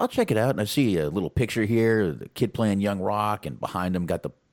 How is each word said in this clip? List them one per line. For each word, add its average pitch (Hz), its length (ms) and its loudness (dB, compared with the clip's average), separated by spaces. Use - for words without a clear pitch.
I'll 262 80 0
check 233 220 0
it 110 60 2
out. 117 140 2
And 117 100 -2
I 107 40 0
see 110 340 2
a 76 100 0
little 90 220 -2
picture 113 340 0
here, 110 480 2
the - 180 -10
kid - 240 -2
playing 104 260 0
Young 101 200 -2
Rock, 104 460 -2
and 64 120 -10
behind 90 380 -4
him 87 100 -2
got 85 160 -2
the, - 80 -6